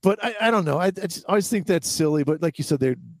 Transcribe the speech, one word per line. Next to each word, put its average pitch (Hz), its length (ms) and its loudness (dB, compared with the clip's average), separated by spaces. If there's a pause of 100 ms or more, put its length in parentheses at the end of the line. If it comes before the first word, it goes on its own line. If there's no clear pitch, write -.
but 196 200 2
I, 240 160 -4
I 226 120 2
don't 208 160 2
know. 143 120 0
I, 180 100 2
I - 20 2
just 190 360 -8
always 196 220 0
think 202 180 -2
that's 175 220 0
silly, 151 360 0
but 156 180 0
like 165 160 -2
you 147 60 -6
said, 147 140 0
they, 131 180 2 (240)